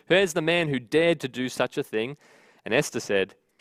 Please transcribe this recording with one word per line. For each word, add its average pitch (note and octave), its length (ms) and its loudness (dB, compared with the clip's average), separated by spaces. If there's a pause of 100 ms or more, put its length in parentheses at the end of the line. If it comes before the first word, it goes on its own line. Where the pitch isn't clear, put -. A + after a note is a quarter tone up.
Where's F#3 260 4
the F3 80 0
man E3 280 0
who C3+ 100 -2
dared D#3 400 2
to C3+ 80 -8
do B2+ 220 -4
such - 280 -4
a C#3+ 60 -4
thing?" A#2 340 -6 (480)
And G2+ 80 -2
Esther C3 260 0
said, G2 360 -2 (260)